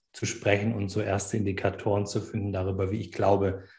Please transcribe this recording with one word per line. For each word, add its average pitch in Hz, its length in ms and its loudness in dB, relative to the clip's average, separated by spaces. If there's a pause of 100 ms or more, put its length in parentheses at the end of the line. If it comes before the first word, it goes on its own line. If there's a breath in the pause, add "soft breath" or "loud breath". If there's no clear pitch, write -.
(120)
zu - 120 -10
sprechen 104 500 2
und 101 140 -2
so 107 120 -2
erste 101 360 0
Indikatoren 101 680 0
zu 107 140 -2
finden 101 320 -4
darüber, 95 380 -2
wie 107 100 -2
ich 98 120 -10
glaube, 98 520 2 (140 loud breath)